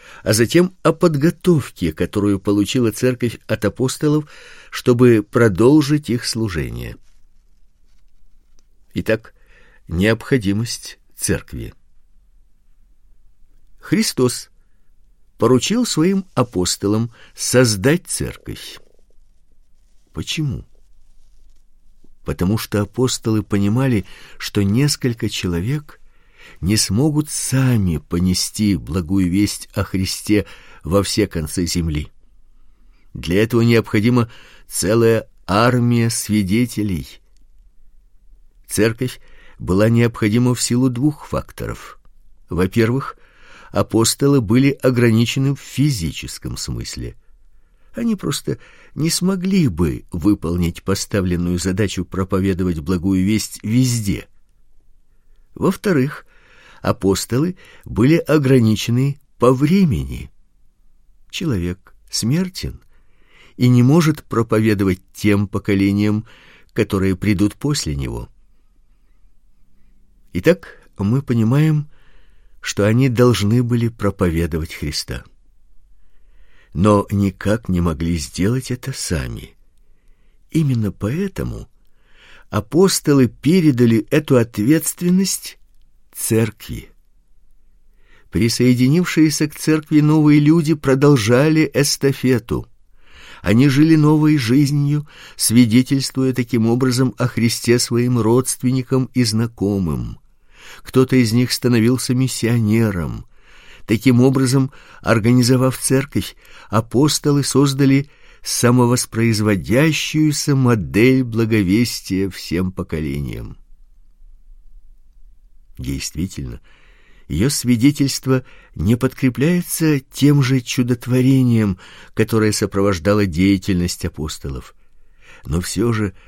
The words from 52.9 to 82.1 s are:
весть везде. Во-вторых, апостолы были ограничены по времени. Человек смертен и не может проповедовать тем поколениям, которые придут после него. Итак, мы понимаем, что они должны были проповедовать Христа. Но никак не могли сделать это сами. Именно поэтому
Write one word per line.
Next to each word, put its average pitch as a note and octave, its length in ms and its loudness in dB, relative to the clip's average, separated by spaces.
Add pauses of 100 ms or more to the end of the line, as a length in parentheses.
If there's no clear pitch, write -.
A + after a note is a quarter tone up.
весть G#2 400 -2
везде. A2 640 0 (1300)
Во-вторых, D3 720 -2 (560)
апостолы B2 760 -2 (300)
были C3 320 2
ограничены C3 1040 2 (160)
по B2+ 160 4
времени. C3 760 0 (1000)
Человек F#2 680 -6 (160)
смертен D#3+ 720 -4 (720)
и B2 140 2
не B2 140 6
может D3+ 420 4
проповедовать G#2+ 720 0 (140)
тем G2+ 340 0
поколениям, G2+ 800 0 (480)
которые F#2+ 420 0
придут G2+ 400 0
после C#3 400 -4
него. A#1+ 320 -8 (2000)
Итак, - 480 -2 (160)
мы A2 240 0
понимаем, C#3+ 680 0 (680)
что - 260 -4
они A#2+ 220 2
должны A#2 560 2
были A#2 240 0
проповедовать E2+ 840 -2
Христа. C#2 500 -8 (1500)
Но G2+ 360 2
никак G2+ 600 -2
не F2+ 100 0
могли E2+ 380 -2
сделать G2 520 -4
это B2 220 -10
сами. - 640 -8 (960)
Именно B2+ 400 0
поэтому G2+ 800 -8 (800)